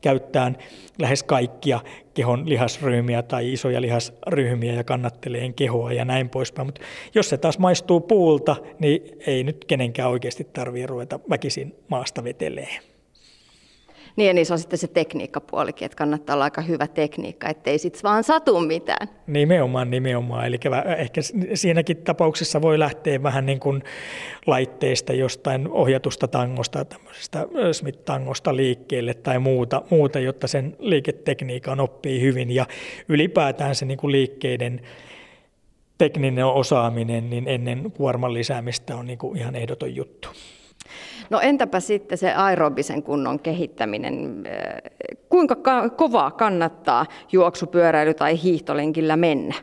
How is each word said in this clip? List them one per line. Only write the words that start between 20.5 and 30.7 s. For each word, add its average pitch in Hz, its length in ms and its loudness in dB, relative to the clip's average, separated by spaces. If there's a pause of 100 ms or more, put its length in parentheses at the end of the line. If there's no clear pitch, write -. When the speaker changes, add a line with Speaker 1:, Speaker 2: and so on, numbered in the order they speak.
Speaker 1:
vä-, 156 260 0
ehkä 156 240 -4
s-, - 120 -6 (200)
siinäkin 170 440 2
tapauksessa 165 640 0
voi 156 180 4
lähteä 143 440 0
vähän 139 220 0
niin 135 140 0
kuin 139 240 -2 (600)
laitteista, 131 680 0
jostain 131 540 -2
ohjatusta 131 600 0
tangosta, 123 580 -2
tämmöisestä, - 680 -10
ö, 196 180 2
Smith-tangosta 135 840 -4
liikkeelle 123 580 0
tai 127 260 0
muuta, 131 500 2
muuta, 151 300 4
jotta 131 280 -2
sen 139 320 -2